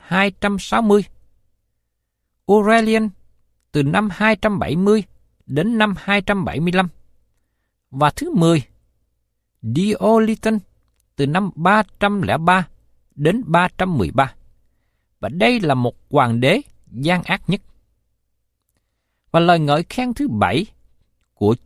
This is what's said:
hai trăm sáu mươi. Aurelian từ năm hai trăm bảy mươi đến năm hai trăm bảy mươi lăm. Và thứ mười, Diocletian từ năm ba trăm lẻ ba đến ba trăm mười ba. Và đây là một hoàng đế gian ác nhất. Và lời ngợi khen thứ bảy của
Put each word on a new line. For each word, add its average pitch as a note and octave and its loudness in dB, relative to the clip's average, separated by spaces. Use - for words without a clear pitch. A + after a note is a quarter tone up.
hai G3 -2
trăm G3+ -4
sáu - -2
mươi. G#3 4
Aurelian A3 2
từ D3 0
năm F#3 0
hai G#3+ 0
trăm G#3+ -2
bảy - -4
mươi G3+ 2
đến F#3+ -2
năm G#3+ 0
hai G3+ -2
trăm G3 -2
bảy - -6
mươi E3+ -2
lăm. F#3 0
Và C#3+ 0
thứ E4 -6
mười, E3 2
Diocletian G#3+ 0
từ C#3 -2
năm F3 -2
ba G3 2
trăm G3+ 0
lẻ G#2+ 0
ba F3 2
đến F3 0
ba E3+ 2
trăm F#3 -2
mười F#2 -2
ba. C3 -2
Và G#2 -6
đây A3 0
là D3+ 0
một B2 -2
hoàng A#2+ 2
đế D#3+ 2
gian E3 -2
ác F#3+ -6
nhất. F#3 -2
Và E3 2
lời E3+ 4
ngợi D3+ 0
khen B3 -6
thứ C#4+ -4
bảy G#2+ -2
của G#2+ 0